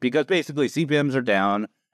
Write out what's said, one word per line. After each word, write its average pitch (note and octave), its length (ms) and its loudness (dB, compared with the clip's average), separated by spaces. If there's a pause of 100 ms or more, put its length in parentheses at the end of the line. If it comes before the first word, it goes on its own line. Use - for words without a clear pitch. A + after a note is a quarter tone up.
because B2+ 240 0
basically D3 440 0
C D#3+ 180 -2
P D3 160 0
Ms C#3 120 -2
are C3+ 80 0
down G2+ 440 0 (280)